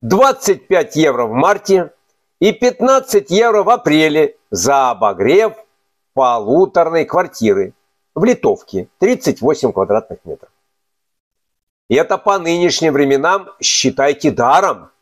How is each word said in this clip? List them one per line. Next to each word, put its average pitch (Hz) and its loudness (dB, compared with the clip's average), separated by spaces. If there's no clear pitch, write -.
двадцать 196 0
пять 170 0
евро 127 0
в 107 -8
марте 180 0
и 208 2
пятнадцать 247 0
евро 214 2
в 180 -2
апреле 156 2
за 131 0
обогрев 110 0
полуторной 147 0
квартиры 104 -2
в 160 -2
Литовке, 107 -4
тридцать 190 -2
восемь 135 -2
квадратных 95 -4
метров. 80 -16
И 113 0
это 170 0
по 196 -2
нынешним 170 0
временам, 143 0
считайте, - -2
даром. 131 0